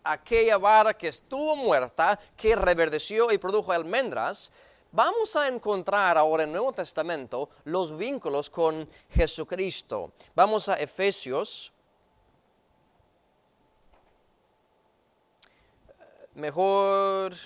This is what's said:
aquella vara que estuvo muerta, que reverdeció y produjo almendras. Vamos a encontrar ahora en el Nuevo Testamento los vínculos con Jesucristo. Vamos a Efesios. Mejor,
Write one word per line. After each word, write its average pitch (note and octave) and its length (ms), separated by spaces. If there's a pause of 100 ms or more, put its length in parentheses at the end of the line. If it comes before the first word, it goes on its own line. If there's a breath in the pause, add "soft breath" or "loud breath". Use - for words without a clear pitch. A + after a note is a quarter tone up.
aquella A3 540
vara G#3+ 360
que E3+ 140
estuvo D4 480
muerta, E3+ 640 (180 loud breath)
que A3 180
reverdeció F3+ 760
y G3+ 60
produjo G3 340
almendras. E3+ 800 (400 soft breath)
Vamos F4 440
a C#4+ 120
encontrar G3 720
ahora D#3 240
en D3+ 80
el D#3 40
Nuevo B3 180
Testamento D3+ 760 (160 soft breath)
los D#3+ 320
vínculos E3 540
con D#3+ 360 (220 loud breath)
Jesucristo. D#3+ 1040 (220 loud breath)
Vamos G#3 340
a F#3+ 60
Efesios. D#3+ 1000 (4000 soft breath)
Mejor, F#3+ 1000 (140)